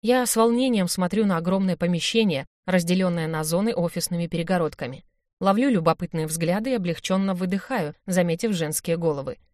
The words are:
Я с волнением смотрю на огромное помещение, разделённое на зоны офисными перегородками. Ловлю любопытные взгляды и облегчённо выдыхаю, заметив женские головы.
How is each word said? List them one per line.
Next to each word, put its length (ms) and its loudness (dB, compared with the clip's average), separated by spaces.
Я 260 2
с 80 0
волнением 520 2
смотрю 380 0
на 120 2
огромное 380 0
помещение, 680 0
разделённое 600 2
на 160 -4
зоны 300 0
офисными 540 -4
перегородками. 760 -2
Ловлю 300 2
любопытные 580 0
взгляды 440 -2
и 40 0
облегчённо 580 -2
выдыхаю, 640 -4
заметив 480 0
женские 440 -2
головы. 420 -4